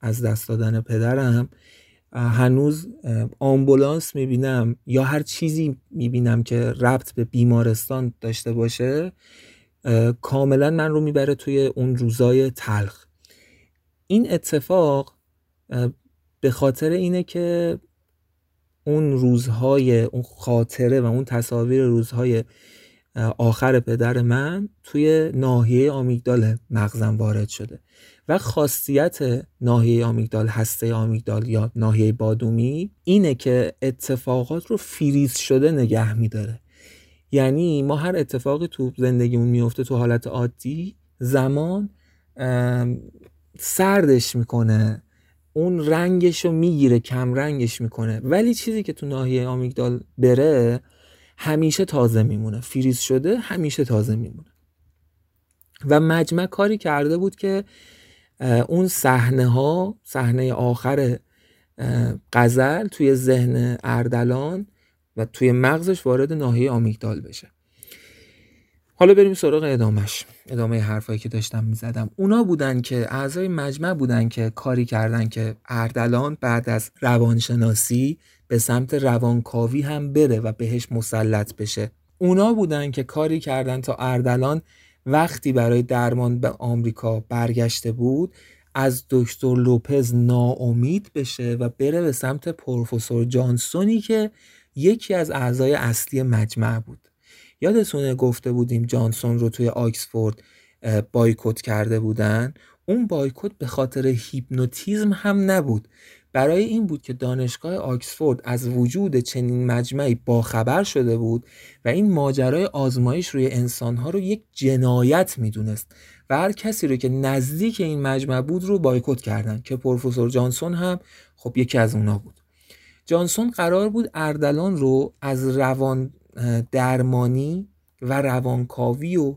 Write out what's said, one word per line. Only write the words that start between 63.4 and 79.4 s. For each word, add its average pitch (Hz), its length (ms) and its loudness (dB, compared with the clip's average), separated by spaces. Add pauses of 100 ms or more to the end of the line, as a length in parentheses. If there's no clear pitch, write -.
اردلان 123 840 -2 (500)
و 110 80 -4
توی 127 260 2
مغزش 156 540 2
وارد 135 280 2
ناحیه 131 380 0
آمیگدال 113 500 -2
بشه. - 300 -20 (1400)
حالا 185 180 10
بریم 196 200 8
سراغ 156 300 2
ادامهش، 107 640 0 (220)
ادامه 117 340 -2
حرفایی 107 380 -4
که 120 100 -10
داشتم 113 340 -4
می‌زدم. 113 520 -4
اونا 208 280 2
بودن 143 380 0
که، 120 280 -2
اعضای 139 380 -4
مجمع 156 460 -4
بودن 120 360 0
که 113 200 -4
کاری 123 360 -2
کردن 113 420 0
که 110 280 -6 (100)
اردلان 120 760 -2
بعد 120 280 0
از 110 220 -2 (100)
روانشناسی 120 1200 2 (280)
به 120 120 2
سمت 127 340 -2
روانکاوی 120 880 0